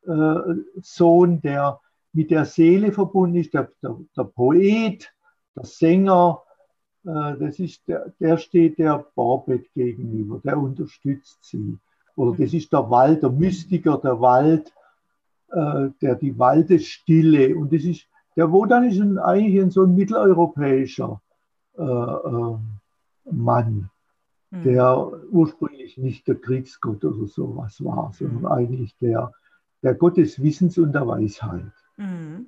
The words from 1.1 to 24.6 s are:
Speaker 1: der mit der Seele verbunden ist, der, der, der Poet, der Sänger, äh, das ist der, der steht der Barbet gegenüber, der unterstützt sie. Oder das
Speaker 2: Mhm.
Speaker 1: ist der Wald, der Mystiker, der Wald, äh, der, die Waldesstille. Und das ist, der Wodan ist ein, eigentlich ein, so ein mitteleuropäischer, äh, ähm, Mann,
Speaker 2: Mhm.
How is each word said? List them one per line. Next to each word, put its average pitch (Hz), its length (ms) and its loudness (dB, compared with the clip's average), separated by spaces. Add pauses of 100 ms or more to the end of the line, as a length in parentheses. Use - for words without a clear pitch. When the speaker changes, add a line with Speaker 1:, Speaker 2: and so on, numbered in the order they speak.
Speaker 1:
der 143 380 -4 (340)
mit 156 180 -2
der 156 140 2
Seele 190 460 4
verbunden 185 460 0
ist, 165 160 -4
der, 135 180 -4 (100)
der, 120 140 -10 (220)
der 127 80 -4
Poet, 190 880 2 (440)
der - 100 -14
Sänger, 175 760 2 (640)
äh, 151 340 -6
das 147 200 -8
ist - 280 -10
der, - 320 -8
der 165 180 2
steht 165 420 2
der 156 260 0 (100)
Barbet 127 580 -4
gegenüber, 113 680 -6
der 143 140 -2
unterstützt 139 840 -8
sie. 107 340 -10 (380)
Oder 180 220 0
das 147 140 -2
Speaker 2:
Mhm. 170 60 -4
Speaker 1:
ist - 160 -4
der 131 160 0
Wald, 139 340 4
der 131 80 2
Mystiker, 160 680 -2
der 127 240 -2
Wald, 147 500 4 (800)
äh, 147 380 -4 (120)
der, 127 140 0
die 131 220 -6
Waldesstille. 156 1160 4
Und 147 180 -4
das 156 100 -2
ist, 170 240 -6 (280)
der 165 160 2
Wodan 220 340 4
ist 202 140 0
ein, 202 200 0
eigentlich 196 420 2
ein, 180 100 2
so 190 120 2
ein 180 120 4
mitteleuropäischer, 147 1300 0 (560)
äh, - 60 -10
ähm, 120 800 -6 (680)
Mann, 117 600 -2 (640)
Speaker 2:
Mhm. 180 120 -12